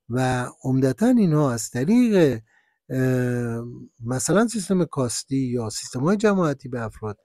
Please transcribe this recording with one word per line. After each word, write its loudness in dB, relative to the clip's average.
و -2
عمدتاً 2
اینها 4
از -6
طریق 4
اه، -2
مثلاً 2
سیستم -2
کاستی -4
یا -2
سیستم‌های -2
جماعتی 0
به -6
افراد -8